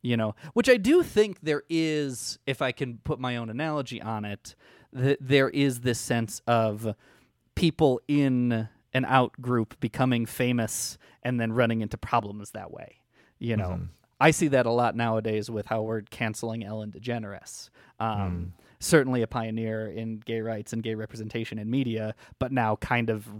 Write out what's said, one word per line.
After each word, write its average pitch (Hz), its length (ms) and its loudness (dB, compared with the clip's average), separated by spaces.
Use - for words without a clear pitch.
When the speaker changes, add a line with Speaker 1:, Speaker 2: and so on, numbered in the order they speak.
Speaker 1:
you 120 140 0
know, 110 180 0
which 240 160 2
I 247 80 10
do 247 260 6
think 208 380 2
there 151 280 0
is, 156 760 -2
if 135 160 -2
I 127 100 0
can 120 320 -6
put - 160 -4
my 127 160 -2
own 117 140 -4
analogy 143 520 -4
on 107 220 -4
it, 101 320 -10
that 131 260 2
there 135 300 4
is 135 320 2
this 123 180 0
sense 117 480 -2
of 113 480 2
people 151 520 4
in 123 640 2
an 131 120 2
out 127 360 4
group 123 400 0
becoming 123 440 2
famous - 720 -2
and 123 200 -2
then 113 100 0
running 113 300 2
into 107 160 -6
problems 104 540 -4
that 98 200 -12
way. - 300 -18
You 117 180 -2
know, 92 140 -2
Speaker 2:
Mm-hmm. 87 120 -6
Speaker 1:
I 156 140 8
see 160 160 2
that 127 180 4
a 117 60 2
lot 120 240 2
nowadays 113 560 0
with 104 140 -4
how 110 160 -2
we're 110 220 -2
canceling 113 600 -6
Ellen 107 300 -8
DeGeneres. 110 760 -8
Um, 95 560 -2
Speaker 2:
Mm. - 80 -20
Speaker 1:
certainly 131 420 4
a 110 60 0
pioneer 110 600 -4
in 113 320 -8
gay 113 200 -4
rights 110 320 -6
and 113 100 -4
gay 110 140 -4
representation 110 640 -8
in 107 100 -6
media, 113 460 -2
but 127 140 -2
now 110 240 2
kind 120 320 0
of 107 180 -4